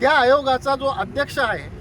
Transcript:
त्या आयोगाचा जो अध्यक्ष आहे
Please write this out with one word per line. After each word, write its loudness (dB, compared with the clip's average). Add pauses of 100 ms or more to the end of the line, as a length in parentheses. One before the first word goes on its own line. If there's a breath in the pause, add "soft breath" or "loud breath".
त्या 4
आयोगाचा 2
जो -4
अध्यक्ष -4
आहे -2 (120)